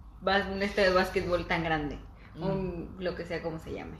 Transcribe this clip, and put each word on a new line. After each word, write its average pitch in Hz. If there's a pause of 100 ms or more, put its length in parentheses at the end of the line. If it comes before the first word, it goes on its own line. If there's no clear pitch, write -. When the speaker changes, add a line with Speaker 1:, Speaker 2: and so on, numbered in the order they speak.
(220)
Speaker 1:
bas-, 190
un 196
este 202
de 185
básquetbol 180
tan 170
grande. 151 (380)
Speaker 2:
Mm. 156
Speaker 1:
Un... 185
lo 180
que 170
sea, 170
como 160
se 151
llame. -